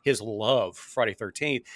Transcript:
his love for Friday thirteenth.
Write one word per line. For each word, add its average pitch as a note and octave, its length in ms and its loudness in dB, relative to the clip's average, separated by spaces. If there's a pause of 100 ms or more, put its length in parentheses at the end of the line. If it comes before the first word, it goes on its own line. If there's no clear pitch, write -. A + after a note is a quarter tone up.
his B2+ 200 2
love G#2+ 540 2
for - 140 -18
Friday A2+ 240 2
thirteenth. B2 500 -4 (120)